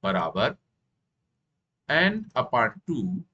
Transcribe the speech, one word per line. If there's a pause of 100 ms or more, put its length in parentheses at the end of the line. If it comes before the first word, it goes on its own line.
बराबर (1300)
n (180)
upon
टू (320)